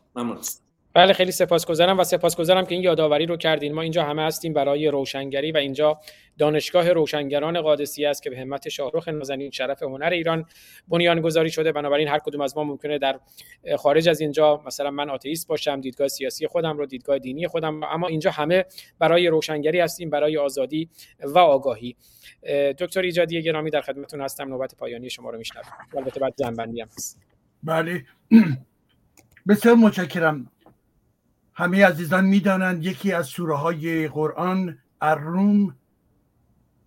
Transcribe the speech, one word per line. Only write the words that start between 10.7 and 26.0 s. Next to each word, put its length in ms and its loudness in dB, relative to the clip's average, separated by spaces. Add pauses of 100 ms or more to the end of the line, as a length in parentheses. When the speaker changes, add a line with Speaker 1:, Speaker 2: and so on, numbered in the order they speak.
Speaker 2:
بنیانگذاری 640 2
شده. 220 0
بنابراین 360 0
هر 100 2
کدوم 220 -6
از 160 -4
ما 80 -2
ممکنه 340 -4
در 220 -2 (580)
خارج 300 4
از 120 4
اینجا، 460 2
مثلاً 240 -6
من 200 -4
آتئیست 360 -8
باشم، 340 -4
دیدگاه 280 -2
سیاسی 380 -6
خودم 320 -2
رو، 80 -4
دیدگاه 320 -4
دینی 300 -6
خودم 320 -4
رو، 100 -6
اما 180 -4
اینجا 220 -2
همه 340 0 (340)
برای 300 4
روشنگری 520 0
هستیم، 300 -2
برای 280 0
آزادی 500 -4 (320)
و 180 0
آگاهی. 580 4 (460)
اه، 300 0
دکتر 300 -4
ایجادی 400 0
گرامی 280 -2
در 100 0
خدمتتون 400 -10
هستم، 280 -8
نوبت 260 -6
پایانی 360 -12
شما 200 -12
رو 80 -12
می‌شنوم. 260 -14 (320)
البته 240 -6